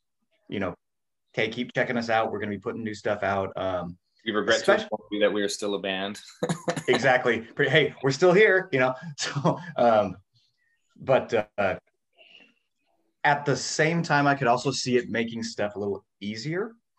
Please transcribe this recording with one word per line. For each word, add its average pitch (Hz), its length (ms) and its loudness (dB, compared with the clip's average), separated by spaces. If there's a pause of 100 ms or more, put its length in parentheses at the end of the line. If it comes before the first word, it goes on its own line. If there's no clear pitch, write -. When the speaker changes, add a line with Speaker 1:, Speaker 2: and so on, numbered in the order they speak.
(480)
Speaker 1:
you 104 120 -6
know, 90 140 -4 (580)
"Hey, 113 160 -2
keep 117 260 -8
checking 120 220 -2
us 117 140 -4
out. 110 200 0
We're 104 80 -6
gonna 104 140 -6
be 98 60 -6
putting 113 260 -8
new 107 100 -6
stuff 104 280 -4
out." 98 340 -2
Um, 90 420 -4 (260)
Speaker 2:
We 113 80 -2
regret 104 240 2
to 110 40 -2
Speaker 1:
especially 202 240 2
Speaker 2:
inform - 160 -8 (100)
you 104 100 -4
that 101 120 4
we 104 100 -2
are 101 60 -2
still 104 260 -6
a 92 60 -6
band. 98 400 -6 (220)
<laughs> 165 460 -4
Speaker 1:
Exactly. 127 520 2
Pre-, - 280 -2
"Hey, 143 340 2
we're 139 80 2
still 175 220 6
here," 185 400 6
you 135 60 2
know? 127 160 2 (120)
<laughs> 147 120 -12
So, - 400 -2 (180)
um, 107 400 4 (800)
but, 117 520 0 (100)
uh, 95 200 -2 (1500)
at 147 220 2
the 143 100 2
same 165 460 0
time, 143 240 2
I 139 80 4
could 139 140 0
also 120 220 2
see 127 280 0
it 120 100 -2
making 117 360 -4
stuff 104 320 -6
a - 20 -6
little 101 260 -6 (160)
easier 147 520 -6 (260)